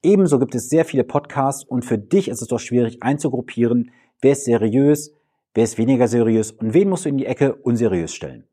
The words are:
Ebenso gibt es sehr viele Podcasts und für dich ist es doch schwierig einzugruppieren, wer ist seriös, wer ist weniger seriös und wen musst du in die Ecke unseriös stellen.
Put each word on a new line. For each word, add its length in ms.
Ebenso 380
gibt 160
es 140
sehr 160
viele 180
Podcasts 600
und 220
für 120
dich 300
ist 140
es 60
doch 120
schwierig 440
einzugruppieren, 880
wer 120
ist 120
seriös, 680
wer 100
ist 140
weniger 300
seriös 440
und 220
wen 160
musst 160
du 40
in 80
die 80
Ecke 300
unseriös 580
stellen. 400